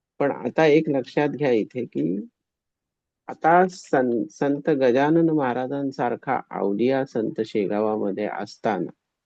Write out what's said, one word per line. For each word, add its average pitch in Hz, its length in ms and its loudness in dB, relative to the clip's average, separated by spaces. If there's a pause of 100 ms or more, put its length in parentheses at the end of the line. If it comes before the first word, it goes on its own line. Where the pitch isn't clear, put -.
(180)
पण 143 140 0
आता 160 340 0
एक 156 220 4
लक्षात 143 400 -2
घ्या 143 220 -2
इथे 113 340 -2
की 180 420 -4 (1000)
आता 170 400 4
सं-, 127 640 0
संत 143 400 -2
गजानन 143 600 4
महाराजांसारखा 131 1080 -2 (100)
अवलिया 110 540 0
संत 113 420 -4
शेगावामध्ये 104 800 -2
असताना 98 640 -6 (340)